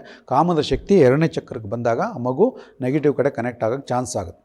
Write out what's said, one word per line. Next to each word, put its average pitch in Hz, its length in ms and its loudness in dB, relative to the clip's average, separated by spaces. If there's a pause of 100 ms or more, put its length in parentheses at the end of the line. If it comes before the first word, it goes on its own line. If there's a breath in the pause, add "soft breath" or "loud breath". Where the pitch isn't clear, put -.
(300 loud breath)
ಕಾಮದ 156 400 2
ಶಕ್ತಿ 139 240 0 (140)
ಎರಡನೇ 151 280 4
ಚಕ್ರಕ್ಕೆ 110 380 -10
ಬಂದಾಗ 120 280 -2 (140)
ಆ - 100 -10
ಮಗು 131 200 2 (400 loud breath)
ನೆಗೆಟಿವ್ 139 340 2
ಕಡೆ 131 180 2
ಕನೆಕ್ಟ್ 120 280 -6
ಆಗೋಕ್ಕೆ 113 260 -4
ಚಾನ್ಸ್ 123 300 -4
ಆಗುತ್ತೆ, 85 240 -12